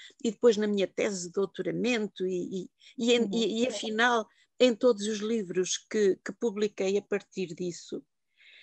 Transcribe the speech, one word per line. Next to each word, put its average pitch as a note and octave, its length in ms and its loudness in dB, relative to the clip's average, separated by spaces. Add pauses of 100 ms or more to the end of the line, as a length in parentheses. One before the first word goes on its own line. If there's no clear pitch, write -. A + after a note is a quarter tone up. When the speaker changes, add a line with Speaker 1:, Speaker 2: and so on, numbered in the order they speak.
(220)
Speaker 1:
e A#3 80 0
depois A3 260 4
na G#3+ 100 0
minha G3+ 200 2
tese F#3 420 -4
de E3+ 40 -18
doutoramento F#3+ 960 -2
e, F#3 380 -6
e, - 60 -20 (280)
e, A#3 140 2
em-, A#3+ 80 4
Speaker 2:
Uhum. G3+ 120 0
Speaker 1:
e, A3 300 0
e B3+ 60 2
afinal A3+ 580 0 (340)
em B3+ 140 6
todos G#3 320 2
os G#3+ 120 -2
livros F#3+ 600 -2
que, G3+ 380 2
que - 160 -12
publiquei G3+ 680 -2
a G3 40 -6
partir F#3 520 -6
disso, - 500 -10 (580)